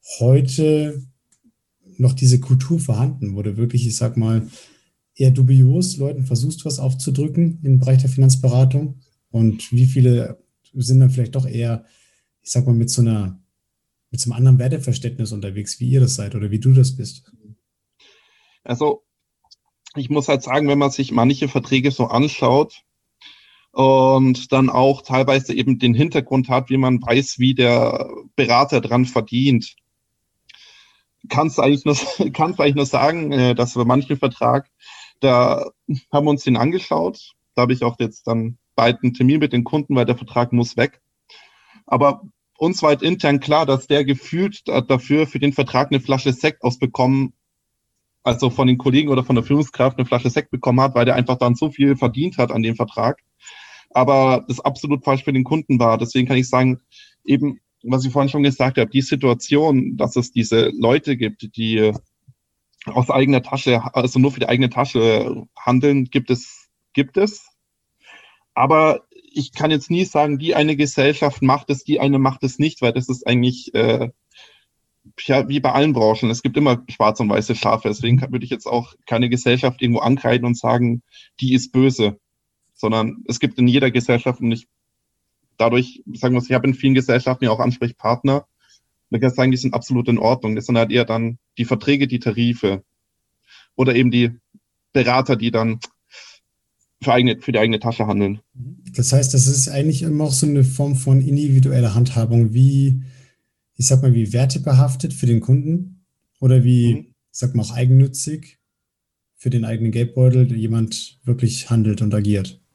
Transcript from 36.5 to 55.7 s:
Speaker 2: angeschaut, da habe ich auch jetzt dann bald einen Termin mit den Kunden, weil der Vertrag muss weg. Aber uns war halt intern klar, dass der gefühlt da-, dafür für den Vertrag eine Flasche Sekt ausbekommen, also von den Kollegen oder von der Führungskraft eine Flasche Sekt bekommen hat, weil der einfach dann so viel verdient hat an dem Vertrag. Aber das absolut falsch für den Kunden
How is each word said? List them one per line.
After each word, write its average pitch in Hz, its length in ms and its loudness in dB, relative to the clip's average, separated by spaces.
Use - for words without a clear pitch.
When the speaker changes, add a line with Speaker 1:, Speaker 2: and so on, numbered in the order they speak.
Speaker 2:
angeschaut, 170 800 -4
da 123 80 2
habe 127 120 2
ich 127 100 -4
auch 123 160 -2
jetzt 110 260 -6
dann 113 320 -4
bald 120 280 0
einen 123 120 0
Termin 131 260 2
mit 147 120 0
den 120 120 0
Kunden, 147 300 -4
weil 120 120 2
der 120 100 -2
Vertrag - 360 -4
muss 120 240 -2
weg. 131 240 -2
Aber 135 360 0
uns 175 260 -2
war 156 80 4
halt 143 120 0
intern 156 380 0
klar, 151 260 0
dass 135 200 0
der 143 180 0
gefühlt 165 600 -4
da-, - 140 0
dafür 139 460 0
für - 120 -10
den 143 140 0
Vertrag 139 380 0
eine 139 100 0
Flasche 131 320 -2
Sekt 151 300 -2
ausbekommen, 127 720 -2
also 123 260 0
von 127 160 0
den 127 120 2
Kollegen 139 300 0
oder 127 160 0
von 131 100 0
der 113 100 0
Führungskraft 139 540 -2
eine 127 80 -2
Flasche 123 240 -2
Sekt - 200 -6
bekommen 131 300 0
hat, 131 140 0
weil 120 100 4
der 131 120 2
einfach 123 200 0
dann 123 180 2
so 151 160 -2
viel 139 260 2
verdient 131 420 -2
hat 151 120 2
an 113 120 -2
dem 113 140 -2
Vertrag. 113 440 -4
Aber 131 580 2
das 123 120 -6
absolut 143 440 -4
falsch 135 200 0
für 147 80 -2
den 131 120 0
Kunden 143 340 -2